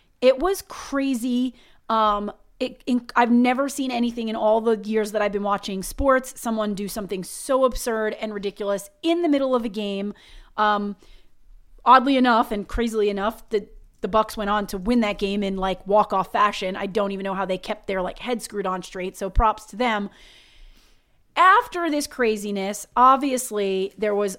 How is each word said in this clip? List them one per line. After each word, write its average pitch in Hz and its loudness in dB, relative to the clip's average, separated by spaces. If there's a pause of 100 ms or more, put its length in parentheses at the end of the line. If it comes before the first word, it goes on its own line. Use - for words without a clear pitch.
(220)
it 262 6
was 381 0
crazy. 254 -2 (340)
Um, 208 2 (280)
it, 254 -6
in, 247 0
I've 240 4
never 247 4
seen 262 -4
anything 233 -2
in 220 -4
all 220 2
the 226 2
years 214 -2
that 208 0
I've 208 0
been 202 -2
watching 196 -2
sports, 262 0
someone 214 -4
do 202 -6
something 190 -8
so 262 0
absurd 220 -2
and 214 -6
ridiculous 202 -6 (100)
in 339 0
the 339 2
middle 277 2
of 233 0
a 240 -6
game. 202 -6 (420)
Um, 208 0 (840)
oddly 262 6
enough 247 4
and 208 -6
crazily 220 -2
enough, 202 -4
the, 208 -2 (340)
the 208 -4
Bucks 214 0
went 202 -2
on 208 0
to 202 -8
win 226 2
that 208 0
game 202 -2
in, 190 -2
like, 185 -2
walk-off 202 2
fashion. 202 0
I 202 -6
don't 202 -2
even 196 -8
know 196 -4
how 190 -4
they 185 -2
kept - -8
their, 190 -4
like, - -8
head 240 -6
screwed 196 -8
on 185 -4
straight, 185 -10
so 196 -6
props 214 2
to - -18
them. 208 -2 (1200)
After 370 4
this 294 -2
craziness, 208 -4 (100)
obviously, 240 2
there 208 0
was 202 -2